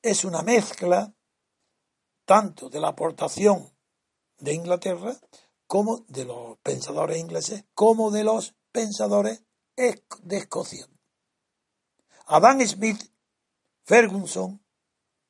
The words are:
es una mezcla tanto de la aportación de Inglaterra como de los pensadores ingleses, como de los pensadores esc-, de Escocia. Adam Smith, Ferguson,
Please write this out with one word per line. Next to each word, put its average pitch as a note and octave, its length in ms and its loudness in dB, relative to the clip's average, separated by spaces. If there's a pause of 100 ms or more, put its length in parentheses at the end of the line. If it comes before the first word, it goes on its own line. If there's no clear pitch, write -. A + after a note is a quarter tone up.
es G3 240 0
una E3 180 -4
mezcla G3+ 720 0 (1120)
tanto G#3 440 2
de D3+ 100 -6
la D#3 100 0
aportación E3 840 0 (640)
de D3 160 -6
Inglaterra F3 640 -4 (480)
como G#3+ 420 -2
de C3 180 -10
los A#2+ 340 -12
pensadores D3+ 580 -4
ingleses, E3 560 -8
como A3 380 2
de G#3+ 120 -2
los A3 320 -2 (160)
pensadores G#3 720 -2 (320)
esc-, - 460 -4
de F#3 160 -6
Escocia. - 500 -10 (1400)
Adam A3+ 340 6
Smith, G#3 400 -2 (800)
Ferguson, F#3+ 800 2 (680)